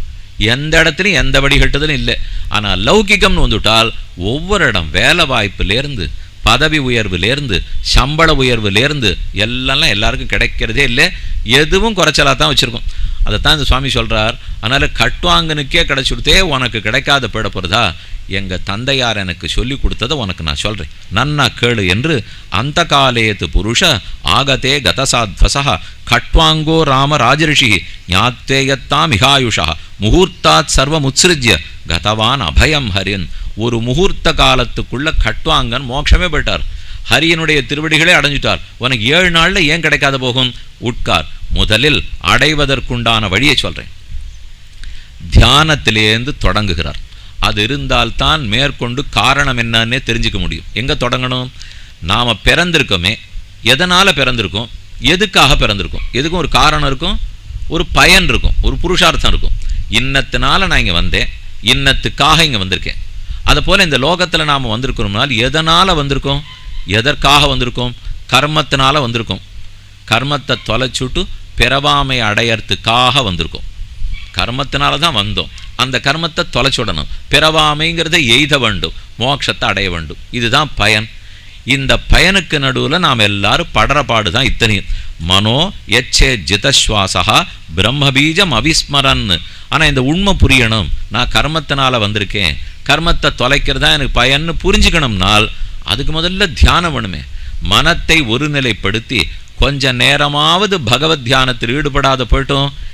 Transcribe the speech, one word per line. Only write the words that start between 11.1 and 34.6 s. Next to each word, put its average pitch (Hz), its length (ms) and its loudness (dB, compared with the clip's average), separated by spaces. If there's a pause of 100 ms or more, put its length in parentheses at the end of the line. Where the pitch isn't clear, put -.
எதுவும் 190 360 2
குறைச்சலா 151 380 2
தான் 151 180 0
வச்சிருக்கோம். 123 360 -2 (360)
அதைத்தான் 107 320 2
இந்த 135 120 -2
சுவாமி 127 220 2
சொல்றார். 113 440 0 (260)
அதனால 139 360 0
கட்டுவாங்கனுக்கே 160 880 0
கிடைச்சுடுத்தே 139 560 0 (140)
உனக்கு 120 260 -2
கிடைக்காத 127 520 0
போயிட 110 160 -2
போறதா? 98 360 0 (520)
எங்க 92 180 -4 (120)
தந்தையார் 120 560 -2
எனக்கு 90 260 -6
சொல்லி 127 280 -2
கொடுத்ததை 113 400 -2
உனக்கு 95 280 -6
நான் 73 180 -4
சொல்றேன், 101 300 -6 (220)
நன்னா 139 320 0 (100)
கேளு 120 320 0
என்று. 127 260 0 (440)
அந்த 143 200 -2 (120)
காலேத்து 117 640 2
புருஷ 104 280 2 (520)
ஆகதே 131 460 0
கதசாத்வசா 123 920 0 (360)
கட்வாங்கோ 156 720 2
ராம 139 420 2
ராஜரிஷி 143 460 2 (380)
ஞாத்தேயத்தாம் 135 1080 0
இகாயுஷா 127 520 2 (320)
முகூர்த்தாத் 156 760 2
சர்வமுத்ஸ்ருஜ்ய 139 800 2 (320)
கதவான் 110 580 0
அபயம் 123 500 2
ஹரின். 95 300 -4 (300)
ஒரு 117 240 0
முகூர்த்த 143 520 0
காலத்துக்குள்ள 131 760 0 (140)